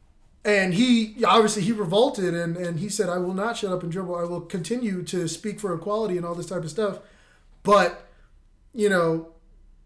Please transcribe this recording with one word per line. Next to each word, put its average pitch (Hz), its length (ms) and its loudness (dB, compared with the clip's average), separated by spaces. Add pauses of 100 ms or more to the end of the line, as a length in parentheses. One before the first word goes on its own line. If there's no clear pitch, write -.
(440)
And 190 300 2
he, 233 500 2
obviously 214 380 6
he 196 100 2
revolted 202 640 2
and, 170 220 -4
and 170 240 -4
he 202 80 -4
said, 196 200 -2
"I 175 100 -2
will 180 160 -4
not 214 220 -4
shut 196 140 -4
up 180 140 -2
and 165 80 -6
dribble. 175 240 -6
I 170 80 -4
will 170 160 -6
continue 196 640 -4
to 170 240 -4
speak 202 320 -8
for 190 120 -4
equality," 202 440 -2
and 170 100 -6
all 175 80 -6
this 165 120 -8
type 175 180 -6
of 151 60 -10
stuff. 202 280 -4 (640)
But, 196 460 4 (640)
you 208 140 2
know, 165 400 2 (580)